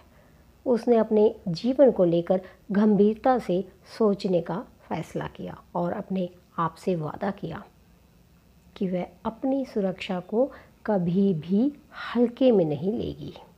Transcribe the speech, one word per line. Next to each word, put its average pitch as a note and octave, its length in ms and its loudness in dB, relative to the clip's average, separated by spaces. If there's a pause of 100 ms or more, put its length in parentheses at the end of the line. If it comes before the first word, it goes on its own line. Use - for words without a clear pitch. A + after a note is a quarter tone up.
(680)
उसने A#3 300 2
अपने G#3+ 400 2 (120)
जीवन B3 420 4
को F#3+ 140 2
लेकर E3+ 360 2 (320)
गंभीरता G#3+ 680 2
से F#3+ 300 -4 (300)
सोचने G3 420 0
का E3+ 240 -8 (240)
फैसला - 380 -8
किया - 360 -14 (120)
और F3 180 -2
अपने F#3+ 380 -6 (280)
आप E3 160 -2
से F#3 220 -4
वादा D#3+ 340 -6
किया E3 340 -12 (1120)
कि F#3+ 120 -4
वह F3+ 180 -4 (180)
अपनी C4 400 -4
सुरक्षा F#3+ 560 -4
को A#3+ 320 -2 (340)
कभी G3 480 2
भी G3 380 0 (420)
हल्के A#3+ 380 4
में F#3+ 120 6
नहीं D3+ 280 -2
लेगी। D3 420 -8 (240)